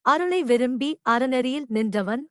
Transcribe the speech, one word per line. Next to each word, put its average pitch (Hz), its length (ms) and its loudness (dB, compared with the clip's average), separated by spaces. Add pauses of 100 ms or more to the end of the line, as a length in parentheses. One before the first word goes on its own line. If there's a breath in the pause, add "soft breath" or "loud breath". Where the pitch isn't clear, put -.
அருளை 359 420 2
விரும்பி 254 560 0 (100)
அறநெறியில் 254 580 0
நின்றவன் 214 640 -2